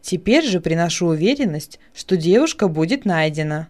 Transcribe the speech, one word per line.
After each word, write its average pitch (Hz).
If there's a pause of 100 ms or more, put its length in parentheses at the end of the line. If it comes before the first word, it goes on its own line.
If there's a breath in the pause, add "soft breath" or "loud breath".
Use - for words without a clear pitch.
Теперь 220
же 190
приношу 165
уверенность, 165 (140 soft breath)
что -
девушка 202
будет 165
найдена. 156